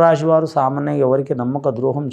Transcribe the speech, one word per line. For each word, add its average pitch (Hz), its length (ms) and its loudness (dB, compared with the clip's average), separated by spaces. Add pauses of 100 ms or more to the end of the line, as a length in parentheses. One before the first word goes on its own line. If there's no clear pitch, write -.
రాశి 156 260 4
వారు 160 160 4 (100)
సామాన్యంగా 143 520 0
ఎవరికి 135 340 0
నమ్మక 139 260 -4 (100)
ద్రోహం 135 340 -2